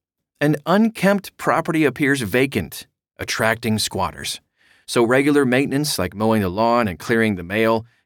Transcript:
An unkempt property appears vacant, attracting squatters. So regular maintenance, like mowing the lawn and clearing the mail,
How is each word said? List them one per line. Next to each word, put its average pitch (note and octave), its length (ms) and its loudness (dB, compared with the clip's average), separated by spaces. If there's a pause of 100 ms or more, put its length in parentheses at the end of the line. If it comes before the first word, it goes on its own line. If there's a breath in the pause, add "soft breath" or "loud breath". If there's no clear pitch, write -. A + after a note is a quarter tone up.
(420)
An D3 140 2 (100)
unkempt G3+ 720 0
property D#3+ 480 0
appears C#3 360 0
vacant, A2 680 -2 (300)
attracting A2 600 -2
squatters. - 640 -6 (460 soft breath)
So B2 160 2
regular C#3 420 4
maintenance, C3+ 540 0
like F#2 160 -4
mowing A2 260 2
the F#2+ 80 0
lawn A#2 380 0
and E2+ 100 -6
clearing A2 380 0
the F2 80 -8
mail, A2+ 420 0 (200 soft breath)